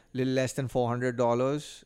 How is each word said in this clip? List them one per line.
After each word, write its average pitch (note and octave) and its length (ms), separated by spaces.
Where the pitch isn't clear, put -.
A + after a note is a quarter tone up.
little C3 180
less C3 220
than C3 140
four B2 200
hundred B2 300
dollars, B2+ 680